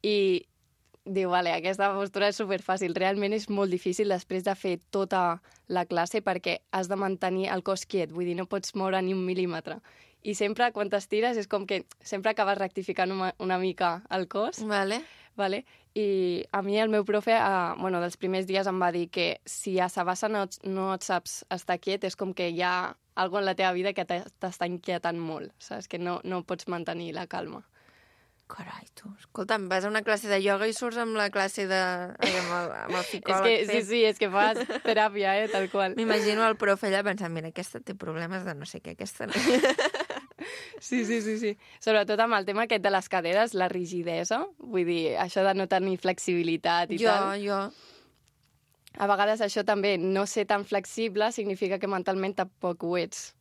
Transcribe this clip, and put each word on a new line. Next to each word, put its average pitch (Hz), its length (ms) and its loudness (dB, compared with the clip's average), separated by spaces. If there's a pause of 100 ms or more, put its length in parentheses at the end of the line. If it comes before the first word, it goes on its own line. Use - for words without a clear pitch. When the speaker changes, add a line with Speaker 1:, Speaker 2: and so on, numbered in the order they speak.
Speaker 1:
i 202 420 2 (640)
diu, 190 240 0
«Vale, 175 240 4
aquesta 190 400 2
postura 196 340 2
és 202 100 0
superfàcil». 185 560 -2
Realment 196 380 2
és 214 160 -2
molt 202 220 2
difícil 180 380 0
després 185 360 -2
de 196 100 0
fer 180 240 -2 (120)
tota 185 500 0 (280)
la 180 180 0
classe 175 360 0
perquè 180 360 0 (140)
has 190 160 -2
de 196 80 0
mantenir 190 520 0
el 185 140 -2
cos 190 240 -2
quiet, 170 260 -2
vull 175 140 -4
dir, 175 100 -2
no 180 100 -4
pots 190 280 -4
moure 190 280 2
ni 185 120 0
un 190 100 -2
mil·límetre. 180 560 -4 (440)
I 208 100 -4
sempre, 214 380 0
quan 208 180 -2
t'estires, 214 460 0
és 202 120 -2
com 196 180 0
que 190 200 -4 (160)
sempre 208 300 -2
acabes 202 260 2
rectificant 190 540 -2
una, 185 260 -2
una 185 200 0
mica 180 520 0
el 185 180 -2
cos. 226 380 -2
Speaker 2:
Vale. 208 380 0 (320)
Speaker 1:
Vale? 196 280 -2 (300)
I 190 580 2
a 196 100 0
mi 202 160 0
el 220 100 2
meu 214 160 2
profe, 208 280 2
eh, 196 460 2
bueno, 180 220 0
dels 175 160 -4
primers 190 300 -2
dies 190 200 0
em 185 160 0
va 175 100 4
dir 170 180 -2
que 170 340 -2
si - 360 -4
a 180 80 4
Savasana 185 500 -2
no 196 60 0
ets, - 200 -10
no 190 300 -2
et 185 80 -6
saps - 480 -4
estar 180 280 -2
quiet 196 260 -2
és 190 120 -4
com 190 180 -4
que 175 160 -2
hi 170 120 -4
ha... 180 340 0 (180)
algo 185 240 0
en 202 60 0
la 190 100 2
teva 185 180 4
vida 185 200 0
que 190 120 -2
t'e-, 180 200 -4 (160)
t'està 180 260 -4
inquietant 175 520 -2
molt, 160 400 -6
saps? 202 300 -12
Que 180 100 -8
no, 175 260 -4
no 180 180 -4
pots 175 260 -8
mantenir 170 460 -6
la 175 120 -8
calma. 175 360 -8 (840)
Speaker 2:
Carai, - 480 -14
tu. - 140 -18 (100)
Escolta'm, 202 500 -4
vas 185 160 2
a 202 40 -2
una 214 140 0
classe 214 260 0
de 202 120 4
ioga 202 280 2
i 226 40 0
surts 233 260 -4
amb 226 180 -2
la 208 140 2
classe 196 360 0
de, 190 80 0 (440)
ai, 190 180 2
amb 175 160 -2
el, 175 200 -2
amb 55 220 -6
el 180 60 0
Speaker 1:
<laughs> - 0 -
És 180 100 -4
Speaker 2:
psicòleg 190 320 0 (160)
Speaker 1:
que, 208 80 0
sí, 208 60 -2
Speaker 2:
fent. 226 140 0
Speaker 1:
sí, 226 180 4
és 214 140 4
que 208 120 0
fas 208 280 4 (260)
teràpia, 208 580 2
eh, 220 60 0
tal 196 200 0
qual. 185 280 0
Speaker 2:
M'imagino 214 500 2
el 220 100 4
profe 202 300 2
allà 196 160 2
pensant, 196 300 -2
«Mira, 160 160 -6
aquesta - 320 -10
té - 140 -10
problemes 170 500 -6
de 175 100 -6
no 143 100 -12
sé - 160 -12
què, 160 120 -14
aquesta - 340 -8
no». 202 60 -6
<laughs> 240 100 0 (1400)
Speaker 1:
Sí, 247 280 -2
sí, 226 160 0
sí, 214 160 -2
sí. 214 180 -2 (240)
Sobretot 214 400 2
amb 226 160 4
el 196 80 2
tema 208 220 0
aquest 214 180 0
de 208 60 6
les 190 180 2
caderes, 190 480 2
la 185 120 2
rigidesa, 180 760 -2 (160)
vull 190 260 0
dir, 165 340 0
això 185 240 0
de 196 140 4
no 190 100 0
tenir 185 320 2
flexibilitat 170 960 0
i 170 80 -2
Speaker 2:
Jo, 226 80 4
Speaker 1:
tal. 202 340 2
Speaker 2:
jo. 202 180 0 (1400)
Speaker 1:
A 202 80 0
vegades 202 340 4
això 208 240 0
també, 202 340 4
no 190 280 2
ser 208 200 0
tan 202 180 2
flexible 208 680 0
significa 196 460 -2
que 196 80 -2
mentalment 190 480 0
tampoc 185 500 -4
ho 170 120 0
ets. - 440 -6